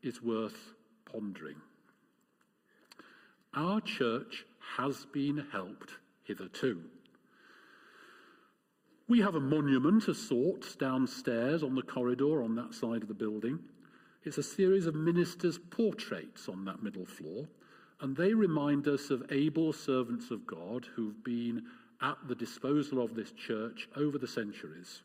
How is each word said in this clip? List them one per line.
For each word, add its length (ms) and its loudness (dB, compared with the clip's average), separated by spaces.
is 180 -6
worth 540 -4
pondering. 560 -10
Our 260 2
church 640 -2
has 300 -2
been 320 -2
helped 460 -10
hitherto. 580 -4
We 140 6
have 160 4
a 40 4
monument 680 6
of 80 2
sorts 580 0
downstairs 880 2
on 140 0
the 60 0
corridor 600 2
on 140 0
that 180 -8
side 280 -2
of 60 -8
the 60 -4
building. 480 -2
It's 140 -4
a 40 -2
series 440 4
of 100 2
ministers' 640 2
portraits 920 -2
on 160 -6
that 180 -6
middle 220 -6
floor, 420 -8
and 160 -2
they 180 4
remind 540 4
us 220 0
of 200 0
able 420 2
servants 600 0
of 140 -8
God 400 -6
who've 260 -4
been 480 -2
at 260 -4
the 80 -2
disposal 680 0
of 140 -2
this 180 -6
church 640 -6
over 240 0
the 80 -4
centuries. 800 -8